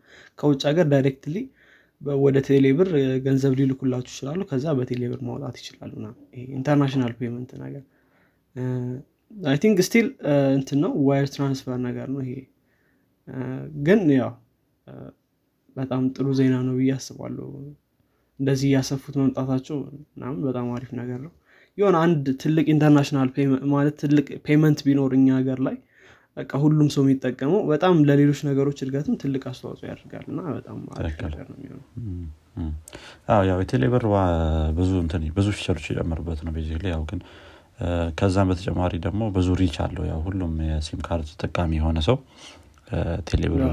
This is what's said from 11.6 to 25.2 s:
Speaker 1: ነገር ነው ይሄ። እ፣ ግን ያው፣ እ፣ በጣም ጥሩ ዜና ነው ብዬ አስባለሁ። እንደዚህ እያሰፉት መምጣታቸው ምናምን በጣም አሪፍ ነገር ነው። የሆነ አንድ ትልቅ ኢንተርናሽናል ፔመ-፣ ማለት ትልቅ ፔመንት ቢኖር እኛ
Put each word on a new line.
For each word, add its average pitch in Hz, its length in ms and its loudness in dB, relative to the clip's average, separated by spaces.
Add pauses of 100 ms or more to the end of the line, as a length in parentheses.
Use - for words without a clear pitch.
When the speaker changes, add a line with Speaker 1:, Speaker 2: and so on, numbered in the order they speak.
Speaker 1:
ነገር 123 300 -6
ነው 135 120 -6
ይሄ። 127 120 -8 (920)
እ፣ - 80 -14 (440)
ግን 190 220 4 (100)
ያው፣ 120 200 2 (560)
እ፣ 65 60 -20 (840)
በጣም 131 340 -4
ጥሩ 135 240 -4
ዜና 131 280 4
ነው 127 140 -2
ብዬ 131 160 2
አስባለሁ። 127 560 -8 (920)
እንደዚህ 139 280 2
እያሰፉት 135 480 0
መምጣታቸው 131 600 0 (300)
ምናምን - 340 -10
በጣም 123 280 -4
አሪፍ 123 240 -8
ነገር 123 260 -8
ነው። 151 120 -14 (460)
የሆነ 196 200 4
አንድ 160 280 2 (100)
ትልቅ 156 320 0
ኢንተርናሽናል 147 640 4
ፔመ-፣ 135 340 0
ማለት 143 320 2
ትልቅ 147 300 2 (120)
ፔመንት 151 420 4
ቢኖር 139 320 2
እኛ 131 200 6